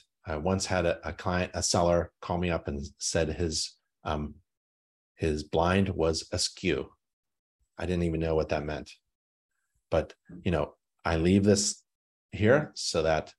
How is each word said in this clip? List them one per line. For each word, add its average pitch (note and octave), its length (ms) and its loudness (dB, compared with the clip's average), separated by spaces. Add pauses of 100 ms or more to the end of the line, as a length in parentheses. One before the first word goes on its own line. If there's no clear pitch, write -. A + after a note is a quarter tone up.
(260)
I D#2+ 120 -6
once F#2+ 280 0
had F2+ 220 0
a, E2 200 -2
a D#2+ 60 -8
client, F2+ 400 -2
a F2 80 -6
seller F2 580 2
call F2+ 200 -4
me F2+ 100 0
up E2 180 -2
and C#2+ 160 -6 (140)
said D#2+ 320 -2
his, D#2+ 460 -4 (280)
um, D2+ 320 -6 (760)
his D2+ 300 -2
blind F#2 460 2
was D#2+ 420 -2
askew. D#2+ 600 -4 (840)
I D#2+ 80 -8
didn't F2 180 0
even D#2+ 180 -2
know E2 120 -2
what D#2 160 0
that D2+ 160 -4
meant. D2+ 260 -8 (1000)
But, D#2 240 -2 (280)
you G2+ 60 0
know, D2+ 280 0 (280)
I E2 120 2
leave F#2 260 6
this - 400 2 (480)
here B2+ 420 2
so - 300 -2
that D#2+ 360 0